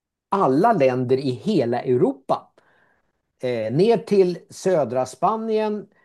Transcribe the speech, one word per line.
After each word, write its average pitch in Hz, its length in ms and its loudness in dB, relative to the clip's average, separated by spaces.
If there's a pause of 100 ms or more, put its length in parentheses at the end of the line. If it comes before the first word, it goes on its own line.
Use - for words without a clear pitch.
(300)
alla 196 440 2
länder 131 440 2
i 135 120 -4
hela 123 520 -2
Europa. 143 680 -2 (920)
Eh, 117 320 -4
ner 208 240 2
till 180 400 2 (120)
södra 127 560 -2
Spanien, 214 800 -4 (180)